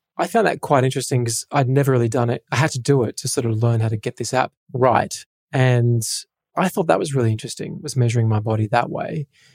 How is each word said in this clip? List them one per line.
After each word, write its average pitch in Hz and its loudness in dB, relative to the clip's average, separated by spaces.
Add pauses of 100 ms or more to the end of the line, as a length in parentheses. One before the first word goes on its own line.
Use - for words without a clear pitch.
(180)
I 170 -2
found 208 0
that - -2
quite 135 2
interesting 131 -2
'cause 117 -4
I'd 139 2
never 135 2
really 120 2
done 120 0
it. - -4
I 131 0
had 151 2
to 127 -6
do 135 2
it 120 -4
to - -8
sort 123 -4
of 110 -2
learn 117 2
how 113 0
to 110 -2
get 120 -8
this 120 -6
app 131 0 (220)
right. 123 2 (360)
And 120 2 (540)
I 180 0
thought 180 -2
that 170 4
was 156 -4
really 113 2
interesting, - -8
was - -10
measuring 117 2
my 107 2
body 110 -2
that 120 0
way. - -6 (280)